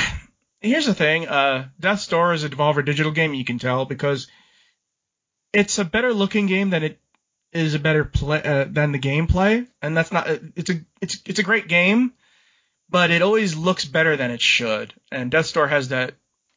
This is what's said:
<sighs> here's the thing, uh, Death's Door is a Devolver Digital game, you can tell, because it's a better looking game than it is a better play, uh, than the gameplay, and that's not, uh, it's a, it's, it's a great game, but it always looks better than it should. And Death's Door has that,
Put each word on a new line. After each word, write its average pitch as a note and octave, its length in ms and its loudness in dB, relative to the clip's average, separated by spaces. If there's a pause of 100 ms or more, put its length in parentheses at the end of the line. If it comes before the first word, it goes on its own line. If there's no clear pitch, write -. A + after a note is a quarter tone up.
(260)
<sighs> - 360 -20
here's C#4+ 240 2
the G#3+ 80 2
thing, D#3+ 340 0
uh, C3+ 400 0 (120)
Death's G3 280 -2
Door E3+ 280 2
is D3+ 100 -4
a C#3+ 40 -6
Devolver C#3+ 360 0
Digital D3+ 260 0
game, D#3 220 0
you C3 100 -6
can B2 160 -4
tell, B2+ 260 0
because C3+ 420 -4 (1200)
it's G#3 260 2
a G#3 60 0
better A#3 300 0
looking G3+ 320 0
game F#3+ 240 0
than E3 140 0
it D3+ 160 -6 (520)
is D#3+ 220 -2
a D3+ 60 -2
better D#3 260 2
play, D3+ 380 -2
uh, C#3 260 0
than D3 240 0
the C3+ 60 -4
gameplay, F3+ 680 0 (140)
and D#3 160 -2
that's E3 160 0
not, E3 160 -2
uh, D3+ 80 -2 (180)
it's E3+ 140 -6
a, F3 100 -2 (220)
it's, - 240 -8
it's G3 140 -4
a G#3 40 -2
great G3+ 240 0
game, F#3+ 460 2 (760)
but F3 220 4
it E3+ 100 2
always G3+ 360 2
looks F3+ 280 0
better D#3 300 2
than B2+ 160 -2
it A#2 100 -6
should. A2+ 520 0 (180)
And B2+ 180 -6
Death's D#3+ 220 2
Door D3+ 160 2
has C#3 220 0
that, B2+ 240 -2 (440)